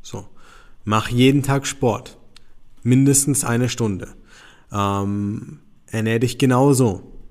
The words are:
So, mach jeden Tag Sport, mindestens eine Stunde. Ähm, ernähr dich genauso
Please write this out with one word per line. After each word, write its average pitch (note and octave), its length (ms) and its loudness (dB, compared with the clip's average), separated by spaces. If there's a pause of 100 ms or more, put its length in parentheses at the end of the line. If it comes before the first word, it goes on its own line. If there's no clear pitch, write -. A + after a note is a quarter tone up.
So, G2+ 240 -14 (580)
mach G#2+ 240 0
jeden C3 340 4
Tag C#3 240 -2
Sport, - 520 -4 (640)
mindestens C3+ 600 2
eine A#2+ 260 -2
Stunde. G2+ 380 -4 (640)
Ähm, G2+ 880 -4 (260)
ernähr A2+ 320 -2
dich A#2+ 180 -2
genauso B2+ 760 2 (180)